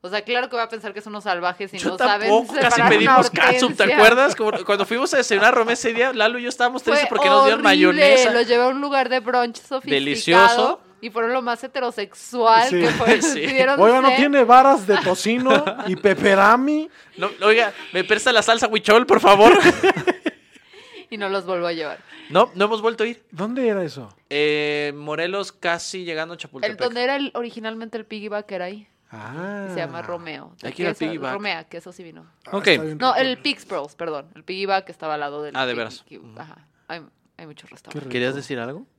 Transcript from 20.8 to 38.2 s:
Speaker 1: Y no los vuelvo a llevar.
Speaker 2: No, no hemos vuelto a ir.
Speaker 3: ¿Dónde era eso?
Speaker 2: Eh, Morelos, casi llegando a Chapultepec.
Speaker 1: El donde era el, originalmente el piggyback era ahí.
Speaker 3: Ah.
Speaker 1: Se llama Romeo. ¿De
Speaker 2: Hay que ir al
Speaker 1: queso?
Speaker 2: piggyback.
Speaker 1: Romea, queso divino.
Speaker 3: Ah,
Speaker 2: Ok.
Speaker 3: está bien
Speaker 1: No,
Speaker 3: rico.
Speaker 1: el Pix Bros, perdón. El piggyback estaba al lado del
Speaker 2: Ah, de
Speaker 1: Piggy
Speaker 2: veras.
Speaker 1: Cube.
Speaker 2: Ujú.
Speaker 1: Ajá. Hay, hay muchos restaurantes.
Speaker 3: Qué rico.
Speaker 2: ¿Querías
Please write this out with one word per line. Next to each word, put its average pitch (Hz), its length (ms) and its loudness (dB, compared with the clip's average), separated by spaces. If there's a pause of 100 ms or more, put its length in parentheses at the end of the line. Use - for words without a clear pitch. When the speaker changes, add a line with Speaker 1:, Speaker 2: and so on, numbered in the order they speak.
Speaker 1:
Y 220 80 -14
no 202 120 -8
los 190 160 -6
vuelvo 175 220 -6
a 170 60 -4
llevar. 156 260 -10 (300)
Speaker 2:
No, 196 260 2
no 190 100 -2
hemos 214 160 -4
vuelto 226 220 -4
a 220 40 -4
ir. 233 240 -12
Speaker 3:
¿Dónde 226 360 -6
era 196 160 -2
eso? 123 320 -14 (140)
Speaker 2:
Eh, 147 680 -2
Morelos, 165 560 -8
casi 175 540 -8
llegando 165 300 -10
a - 20 -20
Chapultepec. 196 420 -10
Speaker 1:
El 254 60 -6
donde 247 180 -6
era 277 140 -4
el, 277 180 -8
originalmente 226 600 -12
el 220 80 -14
piggyback 208 480 -12
era 180 120 -10
ahí. 208 220 -18 (240)
Speaker 3:
Ah. 170 640 -14
Speaker 1:
Se - 80 -12
llama 165 200 -12
Romeo. 165 600 -16
¿De - 80 -14
Speaker 2:
Hay - 40 -16
que 175 100 -10
ir 175 40 -4
al 165 80 -4
Speaker 1:
queso? - 40 -20 (120)
Speaker 2:
piggyback. 139 220 -10
Speaker 1:
Romea, 196 320 -8
queso 170 260 -20
divino. 165 360 -20 (180)
Speaker 3:
Ah, 196 120 -12
Speaker 2:
Ok. 208 100 -2
Speaker 3:
está 156 180 2
bien 156 120 -10
Speaker 1:
No, 254 160 -2
Speaker 3:
rico. 262 140 0
Speaker 1:
el 254 120 -6
Pix - 280 -8
Bros, 147 280 -12
perdón. 156 400 -12
El 156 100 -20
piggyback 190 440 -6
estaba 156 260 -10
al 147 40 -10
lado 147 240 -10
del 147 140 -14
Speaker 2:
Ah, 131 80 -4
de 123 80 -6
Speaker 1:
Piggy 117 40 -6
Speaker 2:
veras. 113 300 -12
Speaker 1:
Cube. - 120 -20
Speaker 2:
Ujú. 110 200 -20
Speaker 1:
Ajá. 156 260 -20 (220)
Hay, 165 140 -16 (340)
hay 170 100 -20
muchos 151 240 -20
restaurantes. - 240 -20
Speaker 3:
Qué 143 120 -12
rico. 127 80 -14
Speaker 2:
¿Querías 123 220 -4